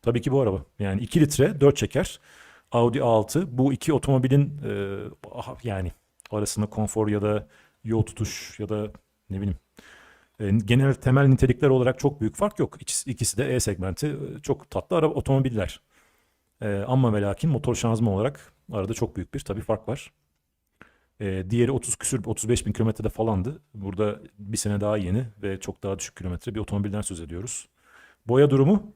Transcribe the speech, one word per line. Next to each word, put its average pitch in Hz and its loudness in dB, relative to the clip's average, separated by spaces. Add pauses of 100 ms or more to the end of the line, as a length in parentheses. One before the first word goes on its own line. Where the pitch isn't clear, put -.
Tabii 117 0
ki 135 -2
bu 139 4
araba. 95 0 (140)
Yani 98 -2
iki 156 2
litre, 147 2
dört 139 6
çeker, - -2 (520)
Audi 120 4
A - 2
altı. 120 2
Bu 135 4
iki 156 0
otomobilin, 135 2
e, 98 -6 (320)
aha, 123 -14
yani 95 -4 (400)
arasında 104 -2
konfor 107 -2
ya 104 0
da 104 0 (360)
yol 110 0
tutuş - -8
ya 101 -6
da 107 -4 (380)
ne 98 -6
bileyim, 101 -4 (840)
e, 101 -2 (140)
genel 131 4
temel 135 4
nitelikler 131 6
olarak 127 4
çok 143 0
büyük - -2
fark 202 -2
yok. - -2
İkisi, - -6
ikisi - -2
de 131 0
E 123 2
segmenti, 95 -4
e, 147 -8
çok - -4
tatlı 180 -2
araba, 156 2
otomobiller. 131 0 (800)
E, 101 -2
ama 127 2
ve 104 2
lakin 101 -2
motor 127 0
şanzıman 113 0
olarak 117 -4 (180)
arada 101 -4
çok - -4
büyük 87 -10
bir - -6
tabii 104 -6
fark - -4
var. 127 -8 (1080)
E, 95 -4
diğeri 120 4
otuz - -2
küsür, - -4
otuz 110 -4
beş 120 2
bin 104 -2
kilometrede 110 0
falandı. 110 -2 (120)
Burada 101 -4 (200)
bir 104 -6
sene 104 -2
daha 104 0
yeni 101 0 (160)
ve 95 -4
çok - -12
daha 98 -4
düşük - -12
kilometre 90 -8
bir 107 -4
otomobilden 101 -4
söz 87 -8
ediyoruz. 87 -10 (580)
Boya 135 6
durumu? 139 4